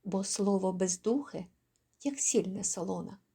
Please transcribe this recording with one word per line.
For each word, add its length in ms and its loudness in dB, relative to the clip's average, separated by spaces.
Бо 200 -2
слово 500 2
бездухе, 720 0
як 160 -2
сіль 280 2
не 160 -6
солона. 540 -4